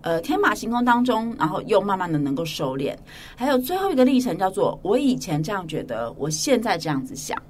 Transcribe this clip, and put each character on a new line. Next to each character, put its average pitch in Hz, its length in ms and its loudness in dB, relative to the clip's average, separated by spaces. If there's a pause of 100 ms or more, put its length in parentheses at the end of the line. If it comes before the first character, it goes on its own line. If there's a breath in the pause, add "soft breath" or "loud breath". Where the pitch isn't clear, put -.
呃， 165 200 -2
天 311 180 0
马 403 140 2
行 214 160 -6
空 240 160 0
当 240 180 4
中， 233 360 0
然 156 100 0
后 190 140 -2
又 190 180 4
慢 202 160 0
慢 180 120 -4
的 156 100 0
能 139 160 0
够 165 100 -4
收 143 320 -4
敛。 139 180 -4 (400 loud breath)
还 247 120 -2
有 277 100 4
最 254 180 0
后 381 160 0
一 311 40 0
个 254 100 8
历 254 160 4
程 220 160 -4
叫 190 140 0
做 185 320 0
我 202 140 2
以 285 180 2
前 156 260 -2
这 185 100 -2
样 185 160 -4
觉 156 160 -4
得， 117 340 -6
我 147 120 -2
现 233 320 2
在 208 160 0
这 160 100 -6
样 135 160 0
子 - 120 -12
想 - 340 -8